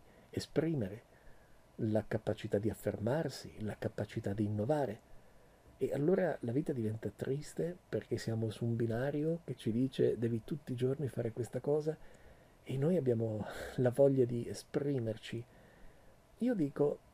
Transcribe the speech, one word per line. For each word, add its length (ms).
esprimere 720
la 240
capacità 520
di 120
affermarsi, 920
la 140
capacità 540
di 120
innovare. 640
E 140
allora 480
la 100
vita 220
diventa 420
triste 600
perché 300
siamo 320
su 140
un 100
binario 680
che 100
ci 160
dice: 480
"Devi 260
tutti 280
i 40
giorni 320
fare 240
questa 280
cosa", 360
e 120
noi 200
abbiamo 500
<laughs> 140
la 140
voglia 340
di 240
esprimerci. 960
Io 160
dico: 440